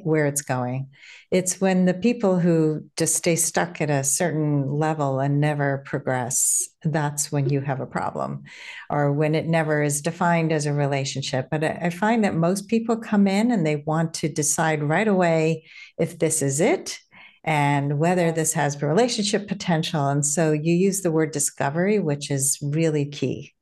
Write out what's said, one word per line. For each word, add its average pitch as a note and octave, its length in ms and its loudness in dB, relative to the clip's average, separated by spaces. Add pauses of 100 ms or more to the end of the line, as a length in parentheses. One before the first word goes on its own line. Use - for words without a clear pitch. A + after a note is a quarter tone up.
where D#3 240 2
it's C#3+ 160 -2
going. B2+ 440 -4 (440)
It's F#3 280 0
when F#3 260 2
the F3+ 80 4
people F#3 440 2
who D#3+ 440 2 (160)
just D#3+ 180 0
stay E3+ 200 0
stuck E3+ 460 -2
at D3+ 80 0
a C#3 140 2
certain D3 680 0
level D3 500 0
and C#3+ 200 2
never C#3+ 400 0
progress, B2+ 880 -2 (160)
that's D3 480 -2
when C#3+ 180 0
you C#3 120 0
have C#3 180 -4
a B2 80 -8
problem, C3+ 560 -6 (480)
or C#3+ 220 2
when D3+ 200 0
it D#3 140 -2
never D#3 340 2
is D3 220 0
defined E3+ 480 0
as D3+ 160 0
a C#3+ 60 0
relationship. C3+ 760 -2
But D#3 140 -2
I, - 200 -2
I F3 60 0
find G#3+ 360 0
that F3+ 100 0
most F3 320 0
people A3+ 300 0
come G#3 280 2
in G3+ 240 2
and G3 160 2
they D3+ 120 0
want D#3 380 -2
to D#3+ 140 -4
decide D#3 540 0
right E3 240 2
away E3 560 2 (340)
if E3 220 -4
this D#3 240 0
is C#3 160 0
it C4 400 0 (440)
and C#3+ 540 2
whether E3+ 340 2
this D#3+ 220 0
has C#3+ 300 -2
relationship G3+ 640 0
potential. D#3+ 600 -2
And C#3+ 140 2
so D#3 280 2
you D#3 240 2
use F#3+ 260 2
the E3+ 100 0
word D#3 200 2
discovery, D#3+ 680 -2
which D3 320 -2
is C3+ 320 -2
really D3+ 440 0
key. C#3+ 560 -6